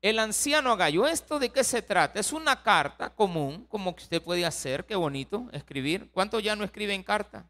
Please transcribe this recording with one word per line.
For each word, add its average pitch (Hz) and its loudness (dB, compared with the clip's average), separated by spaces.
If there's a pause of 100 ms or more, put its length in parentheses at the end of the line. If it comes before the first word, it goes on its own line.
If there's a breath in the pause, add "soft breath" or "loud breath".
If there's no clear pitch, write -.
el 220 2
anciano 254 2
Agayo, 180 4
¿esto 311 -2
de 247 0
qué 262 0
se 233 0
trata? 180 2
Es 208 -2
una 311 0
carta - 2
común, 170 -2
como 190 -4
que - -18
usted 165 -2
puede 175 -2
hacer, 151 -4
qué 214 -4
bonito, 165 -2
escribir. 139 -4
¿Cuántos 208 -2
ya 214 0
no 208 -4
escriben 202 -4
carta? 202 -4